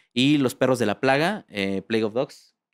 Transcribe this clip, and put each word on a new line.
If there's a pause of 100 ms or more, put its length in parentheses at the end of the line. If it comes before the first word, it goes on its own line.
(140)
Y
Los
Perros
de
la
Plaga,
eh,
Plague
of
Dogs, (180)